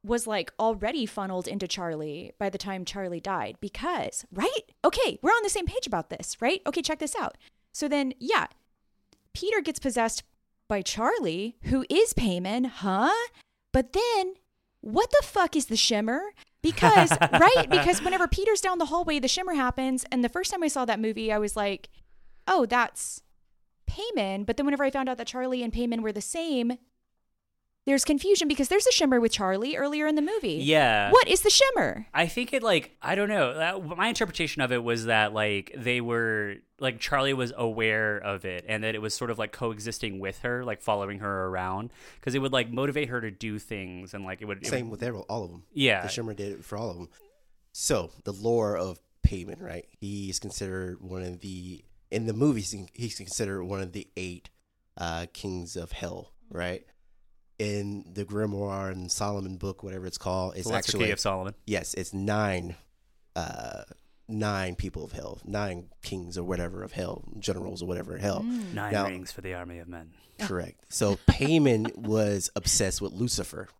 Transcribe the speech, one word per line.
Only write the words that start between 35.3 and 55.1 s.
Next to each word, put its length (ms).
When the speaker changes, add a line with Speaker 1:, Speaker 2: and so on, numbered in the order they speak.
Speaker 2:
like, 420
they 240
were, 580
like, 220
Charlie 340
was 220
aware 600
of 260
it 240
and 160
that 100
it 80
was 120
sort 180
of, 80
like, 100
coexisting 720
with 220
her, 220
like, 160
following 380
her 280
around, 440
'cause 160
it 20
would, 140
like, 180
motivate 380
her 120
to 120
do 260
things 560
and, 100
like, 160
it 40
would, 140
it 100
Speaker 3:
Same 200
Speaker 2:
would 120
Speaker 3:
with 20
every, 200
all 200
of 80
'em. 220
Speaker 2:
Yeah. 300
Speaker 3:
The 60
shimmer 260
did 180
it 120
for 140
all 120
of 80
'em. 100
So 400
the 100
lore 440
of 240
Payman, 340
right? 280
He 300
is 80
considered 600
one 240
of 160
the, 440
in 140
the 60
movies, 440
he's 220
considered 480
one 160
of 100
the 160
eight, 340
uh, 360